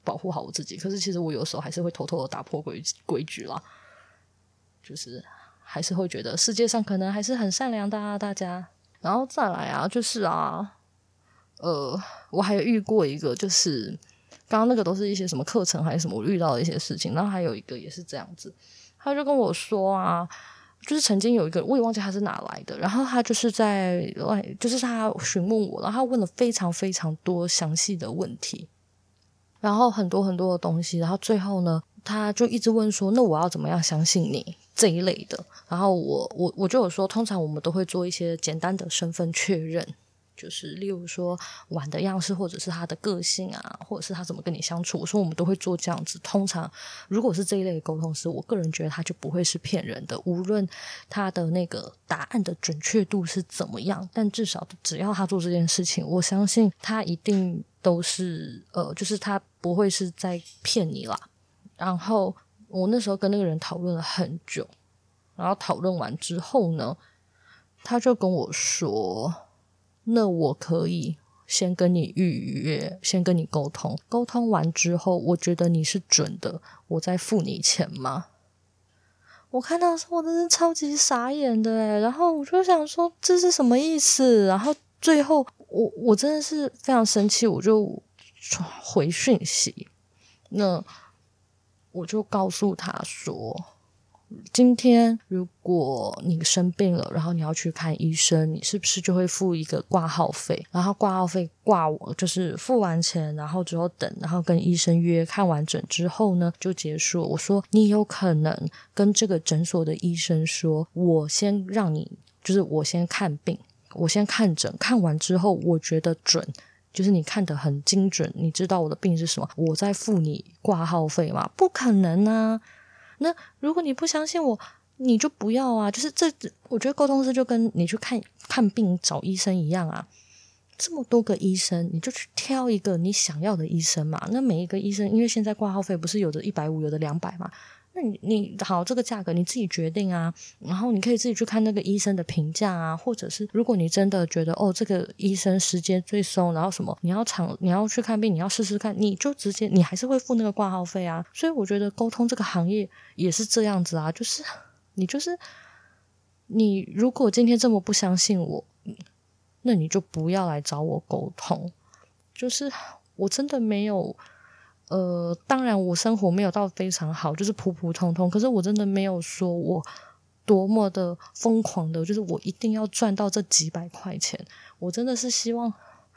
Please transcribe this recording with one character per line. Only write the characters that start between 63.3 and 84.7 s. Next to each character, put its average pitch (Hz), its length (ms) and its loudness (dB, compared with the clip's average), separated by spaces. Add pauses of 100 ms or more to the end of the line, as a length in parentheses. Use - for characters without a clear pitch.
个 202 60 0
人 160 160 0
讨 - 180 -8
论 175 180 -2
了 160 60 -4
很 160 440 -4
久， - 220 -8 (680)
然 175 120 -4
后 196 80 0
讨 - 220 -4
论 185 180 0
完 139 220 -6
之 175 220 -6
后 180 340 0
呢， 135 220 -4 (880)
他 240 160 0
就 247 140 4
跟 190 160 0
我 170 220 -2
说 110 840 -2 (720)
：“那 226 240 4
我 165 260 2
可 165 340 -2
以 - 300 -4 (300)
先 180 260 0
跟 180 220 4
你 165 200 0
预 135 460 0
约， 147 400 -4
先 185 220 0
跟 180 120 4
你 160 100 0
沟 147 240 -2
通， - 280 -6 (100)
沟 240 160 0
通 240 260 0
完 165 220 2
之 175 240 0
后， 175 220 2
我 175 200 2
觉 175 180 0
得 175 140 2
你 165 140 4
是 - 240 -2
准 - 320 0
的， - 220 -8 (280)
我 165 100 -2
再 180 180 0
付 202 240 0
你 - 180 -6
钱 - 380 2
吗？” 131 300 -6 (1200)
我 254 100 0
看 330 180 -2
到 349 140 4
的 330 40 0
时 320 100 -10
候， 339 100 -2
我 330 60 0
真 330 200 2
是 339 60 0
超 339 240 4
级 294 220 -4
傻 254 360 2
眼 254 320 2
的 220 80 2
欸， 214 300 2
然 226 100 2
后 330 220 4
我 285 120 -2
就 359 180 4
想 349 220 4
说 339 340 0
：“这 359 200 4
是 359 100 6
什 302 160 4
么 240 140 6
意 320 180 2
思？” 247 480 6
然 190 140 4
后 285 160 0 (260)